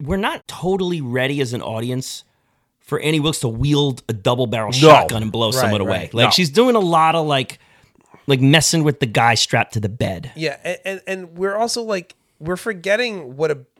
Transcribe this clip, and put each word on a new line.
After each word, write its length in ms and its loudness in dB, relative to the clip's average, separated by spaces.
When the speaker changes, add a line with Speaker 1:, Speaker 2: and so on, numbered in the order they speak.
Speaker 1:
we're 160 -4
not 320 -6
totally 520 -4
ready 400 -2
as 120 -2
an 100 -6
audience 600 -8
for 200 -6
Annie 200 0
Wilkes 200 -2
to 80 -2
wield 600 0
a 40 -4
double 340 0
barrel 260 -4
Speaker 2:
No. 60 -2
Speaker 1:
shotgun 440 8
and 100 -4
blow 180 0
Speaker 3:
Right, 40 -2
Speaker 1:
someone 260 0
away. 100 -2
Speaker 3:
right. 240 -6
Speaker 1:
Like 140 4
Speaker 2:
No. 20 2
Speaker 1:
she's 200 2
doing 240 4
a 60 4
lot 340 4
of 120 0
like, 320 -2
like 140 2
messing 440 4
with 160 0
the 60 -2
guy 280 2
strapped 400 -2
to 60 -2
the 80 -4
bed. 480 -6
Speaker 3:
Yeah, 280 -6
and, 200 -6
and, 220 -8
and 320 -10
we're 180 -2
also 260 -4
like, 320 -6
we're 160 -4
forgetting 800 -4
what 140 0
a, 80 -2